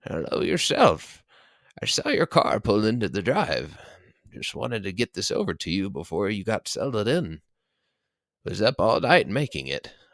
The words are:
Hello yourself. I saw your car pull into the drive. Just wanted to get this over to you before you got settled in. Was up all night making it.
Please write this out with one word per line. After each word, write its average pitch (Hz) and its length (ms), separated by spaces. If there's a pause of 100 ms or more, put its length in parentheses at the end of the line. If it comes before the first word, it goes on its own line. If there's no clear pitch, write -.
Hello - 400
yourself. - 800 (580)
I - 40
saw - 240
your 269 160
car - 340
pull 107 240
into 110 240
the 87 120
drive. 82 560 (560)
Just - 220
wanted 120 300
to 98 80
get 110 220
this - 160
over 185 240
to - 160
you 95 200
before 95 400
you 104 140
got 107 240
settled 110 400
in. 95 320 (1040)
Was - 180
up 127 160
all 113 220
night 139 280
making 107 380
it. 69 260 (220)